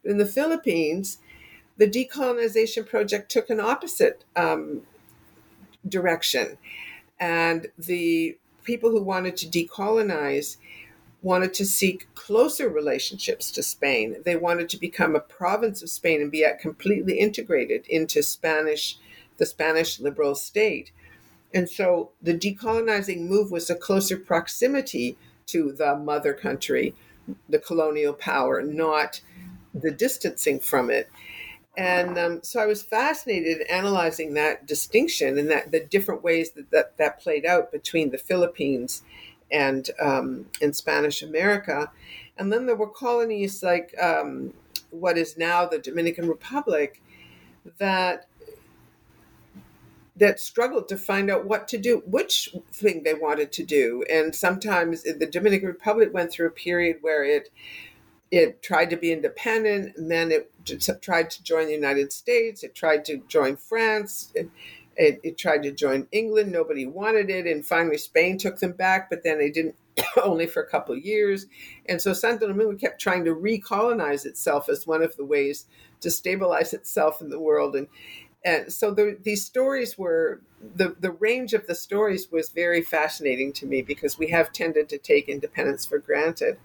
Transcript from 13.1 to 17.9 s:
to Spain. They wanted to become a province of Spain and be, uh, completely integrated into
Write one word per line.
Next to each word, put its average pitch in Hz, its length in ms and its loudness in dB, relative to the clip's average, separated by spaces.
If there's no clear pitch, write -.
to 143 100 -4
Spain. 120 600 0
They 175 120 2
wanted 170 320 0
to - 80 -6
become 165 400 0
a 151 40 4
province 208 600 -2
of 165 60 -12
Spain 160 320 0
and 147 100 -2
be, 156 140 4
uh, - 160 4
completely 185 580 0
integrated 170 680 0
into 156 340 0